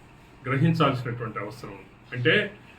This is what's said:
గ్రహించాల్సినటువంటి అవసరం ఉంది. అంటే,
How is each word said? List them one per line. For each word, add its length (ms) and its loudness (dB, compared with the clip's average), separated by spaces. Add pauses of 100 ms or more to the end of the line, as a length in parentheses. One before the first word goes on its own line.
(460)
గ్రహించాల్సినటువంటి 920 0
అవసరం 320 -10
ఉంది. 460 -16
అంటే, 340 2 (280)